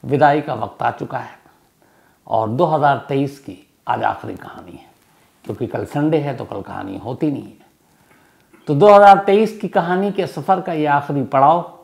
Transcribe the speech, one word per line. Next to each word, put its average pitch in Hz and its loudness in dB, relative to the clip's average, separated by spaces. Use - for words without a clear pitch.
विदाई 147 2
का 147 -8
वक्त 113 -8
आ 120 -2
चुका - -10
है - -14
और 110 -2
दो 131 0
हज़ार 143 0
तेईस 139 -4
की - -20
आज 117 -4
आखिरी 107 -6
कहानी - -20
है, - -20
क्योंकि 110 -8
कल 110 -8
संडे 151 -2
है 143 -4
तो 117 -12
कल 101 -12
कहानी 95 -14
होती 135 -6
नहीं 131 -8
है। - -20
तो 147 0
दो 202 8
हज़ार 202 8
तेईस 214 2
की - -8
कहानी 185 -2
के 185 -6
सफ़र 180 -2
का 175 -8
ये 151 -2
आखिरी 143 -2
पड़ाव। 156 2